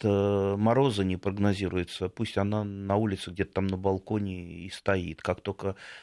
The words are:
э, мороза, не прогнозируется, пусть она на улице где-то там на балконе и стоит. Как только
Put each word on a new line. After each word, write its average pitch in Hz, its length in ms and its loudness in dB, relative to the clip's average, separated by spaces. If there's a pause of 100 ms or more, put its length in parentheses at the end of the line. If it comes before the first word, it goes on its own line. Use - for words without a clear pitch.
э, 101 560 4
мороза, 113 460 4
не 92 120 0
прогнозируется, 95 920 0
пусть - 300 -4
она 104 260 0
на 98 320 -2
улице 104 340 0
где-то 92 240 -4
там 98 120 0
на 95 100 0
балконе 92 920 -2
и 95 40 -14
стоит. 90 520 -2
Как - 180 0
только 98 340 -4 (280)